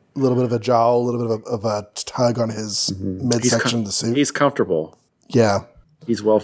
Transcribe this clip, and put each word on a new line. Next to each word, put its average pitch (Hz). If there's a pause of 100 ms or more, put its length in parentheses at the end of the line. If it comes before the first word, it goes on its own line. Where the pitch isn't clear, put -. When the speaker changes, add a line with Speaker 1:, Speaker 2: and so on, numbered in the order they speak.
(140)
Speaker 1:
A -
little 127
bit 127
of 117
a 120
jowl, 120
a 120
little 120
bit 113
of 110
a, -
of 113
a 104
tug 120
on 113
his 107
Speaker 2:
Mm-hmm. 95
Speaker 1:
midsection 117
Speaker 2:
He's 120
com-, 117
Speaker 1:
of 107
the 101
suit. 117
Speaker 2:
he's 143
comfortable. 92 (300)
Speaker 1:
Yeah. 107 (460)
Speaker 2:
He's 104
well 107